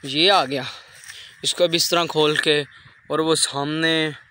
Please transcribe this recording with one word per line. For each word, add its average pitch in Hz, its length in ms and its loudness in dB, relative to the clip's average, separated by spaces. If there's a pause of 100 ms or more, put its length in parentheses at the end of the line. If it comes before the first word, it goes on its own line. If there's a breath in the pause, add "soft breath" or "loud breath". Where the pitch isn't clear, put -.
ये 147 240 0
आ 185 160 4
गया। 131 200 -6 (760 loud breath)
इसको - 200 0
अब 165 120 2
इस 165 160 0
तरह 170 160 2
खोल 151 300 2
के, 147 240 2 (500 loud breath)
और 151 100 0
वो 160 160 2
सामने 156 760 0 (180)